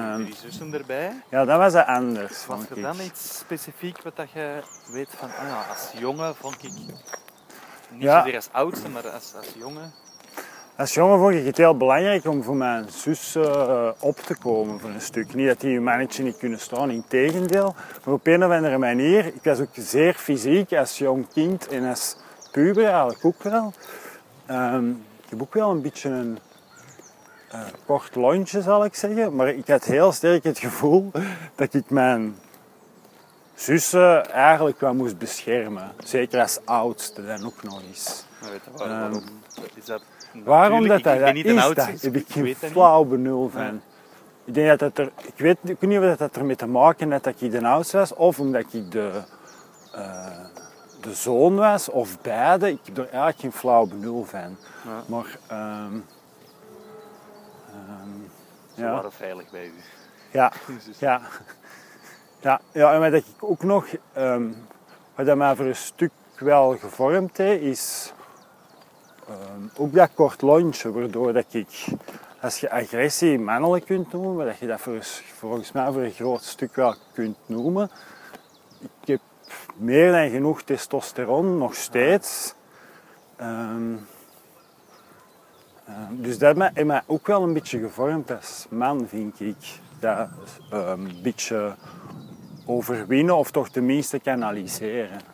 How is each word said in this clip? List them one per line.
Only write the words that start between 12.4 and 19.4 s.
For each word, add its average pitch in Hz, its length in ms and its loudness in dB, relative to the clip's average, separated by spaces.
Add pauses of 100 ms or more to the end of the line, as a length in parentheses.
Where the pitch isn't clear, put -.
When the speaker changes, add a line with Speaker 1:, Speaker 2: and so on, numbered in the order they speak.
Speaker 1:
voor 131 120 -4
mijn 120 360 -2
zus, - 440 -6
eh, 135 540 2 (100)
op 143 180 0
te - 180 -8
komen 107 440 -2
voor 110 100 -12
een 104 120 -10
stuk. - 320 -8
Niet 135 140 0
dat 127 120 2
die 131 180 0
een 120 60 -2
mannetje 127 400 -2
niet 123 140 -6
kunnen 113 220 -6
staan, 131 300 -4
integendeel. 170 840 0 (280)
Maar 135 100 -2
op 135 140 -2
een 175 180 6
of 175 60 4
andere 156 260 2
manier, 135 480 2
ik 131 180 -12